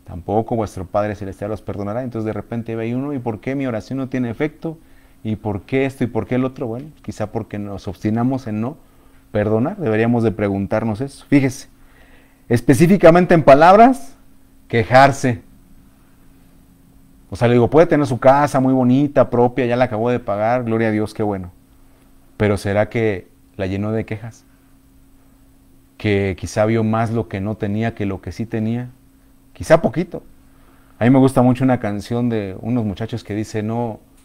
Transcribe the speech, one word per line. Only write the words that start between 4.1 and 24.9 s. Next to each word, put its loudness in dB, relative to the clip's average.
efecto? -8
¿Y -4
por -6
qué -2
esto? -4
¿Y -4
por -6
qué -4
el -2
otro?". -8
Bueno, -10
quizá -10
porque -8
nos -12
obstinamos -4
en -6
no -6
perdonar. 0
Deberíamos 0
de 2
preguntarnos -4
eso. -12
Fíjese, 0
específicamente 6
en 4
palabras, 6
quejarse. 4
O -12
sea, 0
le 4
digo, 4
puede 6
tener 0
su -4
casa 4
muy 2
bonita, 2
propia, 0
ya 0
la 2
acabó -4
de -2
pagar, -2
gloria 0
a 0
Dios, -2
qué -6
bueno. -4
Pero 0
¿será 0
que -4
la -6
llenó -4
de -4
quejas? -14